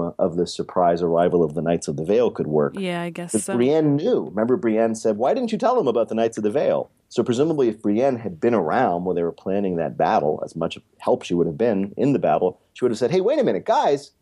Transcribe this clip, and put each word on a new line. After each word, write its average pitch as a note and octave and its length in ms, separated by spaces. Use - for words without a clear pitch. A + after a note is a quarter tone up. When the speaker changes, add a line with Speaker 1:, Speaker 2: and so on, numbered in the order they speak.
Speaker 1:
of E2+ 180
the E2+ 100
surprise F2 540
arrival E2+ 420
of D2+ 120
the D#2+ 80
Knights E2 260
of D2+ 80
the D#2 80
Vale G#2+ 260
could D#2 160
work. D2+ 300
Speaker 2:
Yeah, F3+ 240
I F3 80
guess F3 240
Speaker 1:
'Cause G#3+ 120
Speaker 2:
so. G3 100
Speaker 1:
Brienne D3 420
knew. E3 280
Remember, A2 340
Brienne A2+ 360
said, A2 220
"Why C3 160
didn't A#3 200
you G#3 60
tell B3+ 220
him C#3+ 80
about A2+ 220
the A2 40
Knights A2+ 220
of A2 80
the G#2 60
Vale?" G#2 400
So - 160
presumably C3+ 440
if G#2+ 120
Brienne A#2+ 360
had G2+ 260
been A#2 100
around F2+ 540
when F2+ 100
they F2 60
were E2 100
planning F#2+ 440
that D2+ 200
battle, E2 480
as - 100
much D#2+ 220
help A#2+ 240
she - 100
would E2+ 140
have D#2+ 100
been G2+ 400
in C3+ 160
the A2+ 60
battle, E2 420
she - 100
would A#2+ 60
have A2 80
said, B2 120
"Hey, F#3 120
wait C4+ 160
a B3+ 60
minute, G#2 200
guys, A3 460